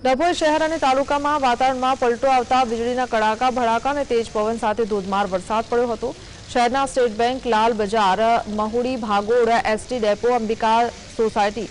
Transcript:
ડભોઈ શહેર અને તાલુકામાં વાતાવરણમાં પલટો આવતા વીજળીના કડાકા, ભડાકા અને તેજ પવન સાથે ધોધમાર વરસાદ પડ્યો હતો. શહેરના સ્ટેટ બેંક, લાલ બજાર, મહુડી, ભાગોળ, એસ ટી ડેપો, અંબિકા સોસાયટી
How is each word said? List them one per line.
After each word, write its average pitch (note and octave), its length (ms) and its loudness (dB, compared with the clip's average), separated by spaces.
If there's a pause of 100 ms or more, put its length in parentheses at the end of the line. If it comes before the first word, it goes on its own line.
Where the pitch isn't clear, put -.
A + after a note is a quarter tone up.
ડભોઈ C4+ 280 2
શહેર D#4 320 2
અને D#4+ 140 -2
તાલુકામાં C#4+ 600 0
વાતાવરણમાં C4 560 2
પલટો A#3+ 320 0
આવતા B3+ 340 4
વીજળીના A#3+ 440 -2
કડાકા, A3 440 0
ભડાકા A#3 400 0
અને C#4+ 140 -2
તેજ A3+ 280 -2
પવન A3 240 -2
સાથે A3 280 -2
ધોધમાર G3+ 420 -2
વરસાદ F#3+ 420 -2
પડ્યો A#3+ 200 0
હતો. A3+ 260 -6 (380)
શહેરના B3+ 340 2
સ્ટેટ A#3+ 300 0
બેંક, B3 300 0
લાલ A3+ 260 4
બજાર, G#3 460 2 (300)
મહુડી, A3 480 -2
ભાગોળ, A3 520 2 (160)
એસ G#3+ 240 -2
ટી B3+ 100 -4
ડેપો, G#3 300 0
અંબિકા A3+ 600 2
સોસાયટી A3 840 -2